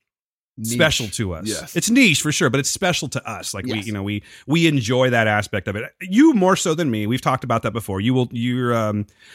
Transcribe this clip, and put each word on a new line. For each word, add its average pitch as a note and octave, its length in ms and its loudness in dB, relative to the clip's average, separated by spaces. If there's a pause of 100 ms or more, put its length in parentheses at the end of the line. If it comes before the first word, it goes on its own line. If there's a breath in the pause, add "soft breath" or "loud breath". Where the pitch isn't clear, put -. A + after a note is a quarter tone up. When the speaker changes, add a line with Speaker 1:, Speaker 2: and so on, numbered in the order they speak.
(560)
Speaker 1:
Niche. A2 160 -8
Speaker 2:
special B2+ 360 0
to F#2 260 -6
us. E2 120 -10
Speaker 1:
Yes. - 280 -6
Speaker 2:
It's F3 160 -2
niche A#3 320 4
for D3+ 80 -2
sure, C#3+ 180 0
but C3 120 0
it's C#3 100 -4
special F3 380 -2
to A#2 200 -8
us. G2 260 -10
Like, G2+ 120 -8
we, B2 80 -4
Speaker 1:
Yes. G2+ 120 -6
Speaker 2:
you A2 60 -8
know, G2 120 -6
we, G#2 180 -6 (240 loud breath)
we E3 220 4
enjoy B2+ 420 2
that A2+ 160 4
aspect G#2 400 0
of G2 100 -4
it. A2+ 240 -10
You A3 320 6
more F#3+ 240 4
so D#3+ 180 0
than D#3+ 160 0
me. G#2+ 180 -2
We've B2 120 0
talked C3 220 -2
about B2 200 0
that A2 100 -4
before. G2 280 -6
You B2 140 2
will, B2 160 2
your, B2 440 -2
um, G#2 320 0 (280 loud breath)